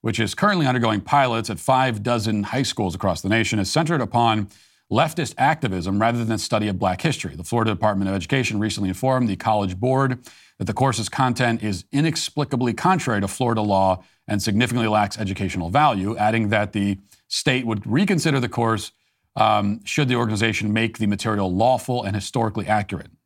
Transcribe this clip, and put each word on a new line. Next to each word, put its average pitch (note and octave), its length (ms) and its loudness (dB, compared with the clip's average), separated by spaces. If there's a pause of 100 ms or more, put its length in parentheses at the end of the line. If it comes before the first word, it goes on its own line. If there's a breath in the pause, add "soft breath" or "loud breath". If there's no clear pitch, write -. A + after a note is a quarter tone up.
which A2 180 -2
is G#2 160 0
currently F#3 320 2
undergoing A2+ 320 2
pilots A#2 500 2
at G2 80 -4
five B2+ 460 2
dozen A2 400 0
high B2+ 200 -2
schools F#2 300 -2
across F#2 280 -2
the F#2+ 80 -4
nation, A2 280 2
is F#2+ 140 0
centered D#3 300 0
upon A2 480 0 (420 soft breath)
leftist D3+ 460 0
activism G2+ 640 0
rather A#2 160 2
than A#2 100 -2
the A2+ 100 0
study G#2 300 -2
of F#2+ 120 -2
Black F#2 220 0
history. - 320 -2
The E2 120 -12
Florida A2+ 260 0
Department G2+ 380 0
of G2 60 0
Education A2 440 -2
recently G#2 300 -2
informed B2+ 400 0
the F#2 80 -2
College G2+ 420 0
Board B2+ 400 0 (380 loud breath)
that F#2 80 -4
the G#2+ 80 -4
course's A#2+ 340 0
content A#2+ 560 0
is G2 300 -4
inexplicably C#3 800 0
contrary C3+ 480 0
to G2 80 0
Florida A#2 320 0
law F#2+ 420 2 (240 soft breath)
and G#2 140 -2
significantly A2+ 460 2
lacks G#2 300 0
educational F#2 520 -4
value, A2 460 2
adding G#2+ 340 2
that G#2 220 0
the G2+ 260 0 (300 soft breath)
state B2+ 380 0
would A2 220 -4
reconsider D3+ 520 2
the A#2+ 80 -2
course, A2+ 440 -2 (440)
um, G#2 480 2
should C#3+ 240 0
the B2 80 2
organization A2 560 0
make A2+ 280 -2
the A2 80 0
material G2+ 460 0
lawful B2 500 0
and G2 120 -2
historically G#2+ 520 -4
accurate. G#2 420 -2 (160)